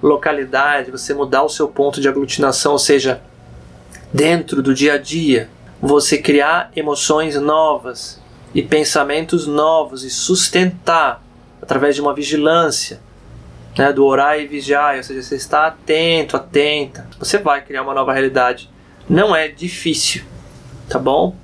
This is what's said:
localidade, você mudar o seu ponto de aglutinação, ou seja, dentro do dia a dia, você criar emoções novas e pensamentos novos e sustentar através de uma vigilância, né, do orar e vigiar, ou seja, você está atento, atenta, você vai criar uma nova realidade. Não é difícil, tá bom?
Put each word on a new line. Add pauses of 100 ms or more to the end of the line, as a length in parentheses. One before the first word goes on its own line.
localidade,
você
mudar
o
seu
ponto
de
aglutinação,
ou
seja, (920)
dentro
do
dia
a
dia, (320)
você
criar
emoções
novas (320)
e
pensamentos
novos
e
sustentar (400)
através
de
uma
vigilância, (760)
né,
do
orar
e
vigiar,
ou
seja,
você
está
atento,
atenta, (120)
você
vai
criar
uma
nova
realidade. (400)
Não
é
difícil, (640)
tá
bom?